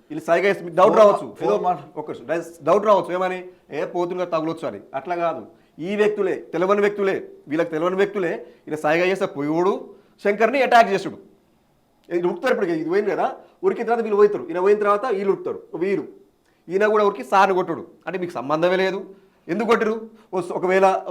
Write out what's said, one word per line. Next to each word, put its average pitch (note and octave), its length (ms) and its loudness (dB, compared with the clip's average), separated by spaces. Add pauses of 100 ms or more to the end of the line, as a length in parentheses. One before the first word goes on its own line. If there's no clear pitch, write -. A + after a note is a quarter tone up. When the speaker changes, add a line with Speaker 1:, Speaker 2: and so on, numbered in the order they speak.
(100)
Speaker 1:
వీళ్ళు D#3 140 -8
సైగా F3 200 2
చేసి F3 200 0
మీకు E3+ 120 -6
డౌట్ F#3 120 8
Speaker 2:
ఫోన్ G#3+ 100 4
Speaker 1:
రావచ్చు, G3+ 200 8
Speaker 2:
ఫోన్ B2+ 240 -10
Speaker 1:
ఏదో G3+ 160 0
Speaker 2:
మాట్లా- F3+ 380 -2
Speaker 1:
ఒక D3+ 140 -12
నిమిషం, D#3+ 420 -8 (100)
డౌట్ G3 240 2
రావచ్చు, F#3 260 2
ఏమని, F#3 360 -4 (220)
"ఏ, D3+ 140 -4
పోతున్నా F3 400 -4
తగులొచ్చు" D#3+ 440 -4
అని. G3+ 120 -10 (140)
అట్లా F3 200 -6
కాదు, D#3+ 320 -4 (320)
ఈ F#3 180 -4
వ్యక్తులే, G3+ 380 0
తెలవని F#3 460 -2
వ్యక్తులే, G3+ 480 -2 (200)
వీళ్ళకి D#3+ 220 -2
తెలవని E3+ 260 -2
వ్యక్తులే G3 500 -2 (220)
ఈయన D3+ 80 -6
సైగా D#3 300 2
చేస్తే F#3+ 200 0
పోయోడు F3 680 -2 (300)
శంకర్ని A#3 380 2
అటాక్ A#3 260 6
చేసుడు. F3 280 -4 (960)
ఇది F3 160 0
ఉరుకుతారు. F#3+ 260 0
ఇప్పుడు G#3 140 0
ఇది D#3+ 240 -2
పోయింది G3 200 0
కదా, F#3 260 -2 (280)
ఉరికిన A3 200 0
తర్వాత A3+ 160 0
వీళ్ళు G#3+ 160 -2
పోయితారు, G3+ 280 4
ఈయన E3 160 -4
పోయిన G#3 180 4
తర్వాత G#3 280 0
వీళ్ళు G3 260 -2
ఉరుకుతారు, C3+ 300 -4 (120)
వీరు, F3 340 -2 (600)
ఈయన F#3+ 180 2
కూడా G#3+ 180 4
ఉరికి G3+ 200 0
సార్ని G3 300 4
కొట్టుడు. F3 320 -2 (200)
అంటే F3 120 -6
మీకు F3 140 -6
సంబంధమే D#3 440 0
లేదు, F#3+ 380 -2 (340)
ఎందుకు G3+ 200 -4
కొట్టిరు? A3 420 0 (240)
ఓ F#3 60 -2
స-, F3 120 -8
ఒకవేళ F#3 580 2